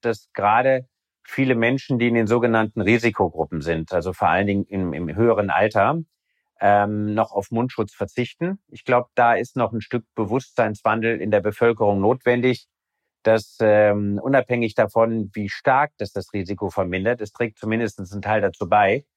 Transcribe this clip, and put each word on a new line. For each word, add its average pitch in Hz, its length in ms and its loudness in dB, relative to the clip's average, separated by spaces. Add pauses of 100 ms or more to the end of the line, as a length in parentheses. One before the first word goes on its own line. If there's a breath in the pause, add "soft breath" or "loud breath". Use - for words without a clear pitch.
dass 113 320 -6
gerade 127 520 2 (380)
viele 131 300 0
Menschen, 120 460 0
die 120 80 0
in 117 80 0
den 117 100 2
sogenannten 113 560 0
Risikogruppen 104 800 0
sind, 80 320 -4
also 90 180 -2
vor 90 180 0
allen 95 180 0
Dingen 101 180 -2
im, 92 260 -4
im 78 240 -8
höheren 104 360 2
Alter, 107 500 0 (580)
ähm, 104 540 2
noch 110 180 0
auf - 200 -6
Mundschutz 117 420 -4
verzichten. - 640 -6 (120)
Ich - 160 -20
glaub, 123 280 2
da 117 220 4
ist 113 200 -4
noch 120 160 -2
ein 113 100 -6
Stück 117 220 -6 (120)
Bewusstseinswandel 110 1040 -2
in 104 80 -4
der 104 120 2
Bevölkerung 107 600 0
notwendig, 123 640 0 (540)
dass, 110 400 0
ähm, 104 580 2
unabhängig 123 540 0
davon, 113 600 0
wie 104 140 -6
stark 139 520 0
das, 101 120 -8
das - 220 -10
Risiko 98 380 -6
vermindert, 98 500 -2
es 104 100 -10
trägt 113 280 -8
zumindest 110 400 -4
einen 98 240 -12
Teil 107 180 0
dazu 95 260 -4
bei, 104 380 2 (120)